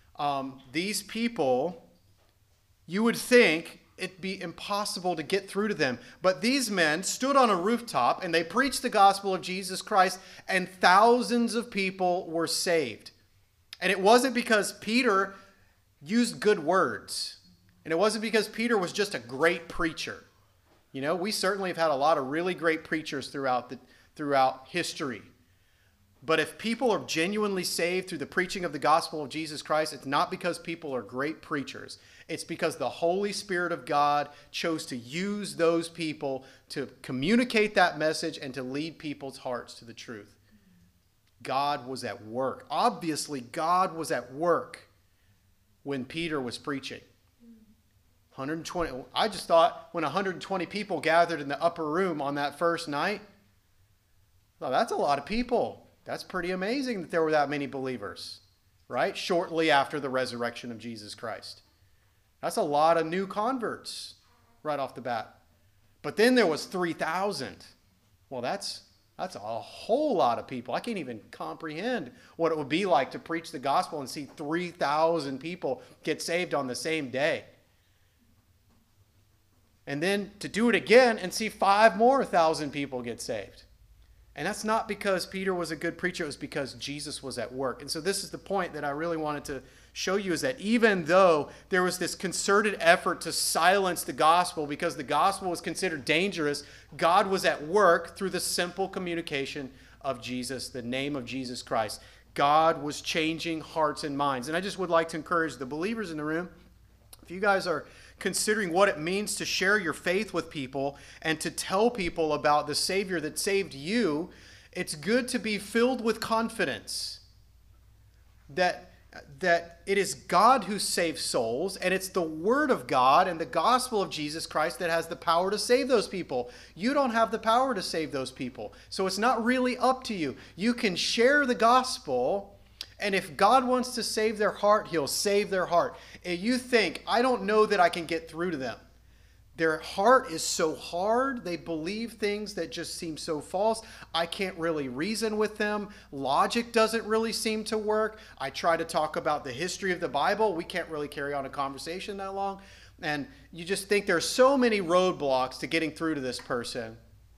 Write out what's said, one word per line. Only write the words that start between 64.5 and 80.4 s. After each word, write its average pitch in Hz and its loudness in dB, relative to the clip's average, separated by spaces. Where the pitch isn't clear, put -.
right 147 -2
off 131 -6
the 131 -14
bat. 117 -6
But 147 -6
then 247 6
there 226 6
was 151 0
three 180 -2
thousand. 160 -4
Well, 127 -8
that's, 170 -6
that's 185 -8
a 117 -12
whole 196 -2
lot 120 4
of 104 -10
people. 123 -8
I 160 0
can't 220 -6
even 127 -8
comprehend 160 -6
what 165 2
it 156 -4
would 143 -4
be 165 0
like 151 2
to 147 -8
preach 165 -8
the 156 -8
gospel 147 0
and 131 -8
see 143 -10
three 165 -4
thousand 151 0
people 160 -6
get - -2
saved 170 -2
on 139 0
the 123 -4
same 156 -4
day. 127 0
And 143 -6
then 196 -2
to - -10